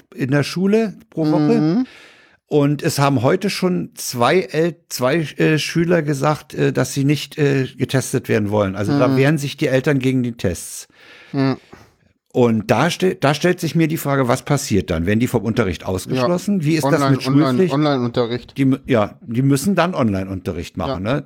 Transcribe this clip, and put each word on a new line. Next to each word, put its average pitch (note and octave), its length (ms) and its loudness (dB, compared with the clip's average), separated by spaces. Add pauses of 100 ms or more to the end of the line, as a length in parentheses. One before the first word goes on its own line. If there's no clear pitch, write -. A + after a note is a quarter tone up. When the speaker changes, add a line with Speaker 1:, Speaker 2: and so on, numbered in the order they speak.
(140)
Speaker 1:
in B2+ 180 -4
der C#3+ 100 2
Schule G3 560 -2 (100)
pro D#3 220 -2
Woche. D3+ 300 2
Speaker 2:
Mhm. F3+ 260 2 (600)
Speaker 1:
Und C#3+ 360 2
es D3+ 160 -2
haben C#3 240 2
heute F#3 260 2
schon F3+ 460 -2
zwei B2+ 460 0
El-, D#3+ 360 -2 (120)
zwei, C3 300 0
äh, D#3+ 400 0
Schüler E3+ 440 0
gesagt, C#3+ 500 -2
äh, C#3+ 200 0
dass C3 220 -2
sie C#3 100 0
nicht, C#3+ 340 0
äh, C#3 380 2
getestet B2+ 520 -2
werden G#2+ 220 0
wollen. G2+ 240 0
Also G#2+ 240 0
da C#3 100 4
Speaker 2:
Mhm. C3+ 80 2
Speaker 1:
wehren C#3+ 220 4
sich C#3 180 -6
die D3+ 120 -2
Eltern C3+ 320 2
gegen C3 240 0
die A#2+ 80 -4
Tests. - 560 -6 (440)
Speaker 2:
Mhm. C3+ 240 0 (760)
Speaker 1:
Und A2+ 380 2
da C3 200 4
ste-, F#3 280 -2
da C#3 160 2
stellt F3 260 0
sich D#3 140 -4
mir D#3+ 140 4
die D#3+ 80 -4
Frage, C#3 320 0
was B2+ 160 0
passiert B2 460 0
dann? E2 160 0
Werden G#2+ 140 2
die B2 80 0
vom A2 160 -2
Unterricht G#2 420 -2
ausgeschlossen? B2+ 760 -2
Speaker 2:
Ja. C#3+ 60 -2
Speaker 1:
Wie D#3 80 2
ist B2 100 0
das C#3+ 100 2
Speaker 2:
Online, C#3 180 2
Speaker 1:
mit B2+ 100 0
Schulpflicht? C#3 500 2
Speaker 2:
Online, D3 200 2
Online-Unterricht. A#2+ 680 -4
Speaker 1:
Die C#3 80 2
mü-, C3 200 2
ja, G#2+ 360 0
die A#2+ 200 -4
müssen C#3 320 2
dann F3 200 0
Online-Unterricht F#2+ 800 -4
machen, F2 300 -6
Speaker 2:
Ja. B2 80 -2
Speaker 1:
ne? C#3 120 -6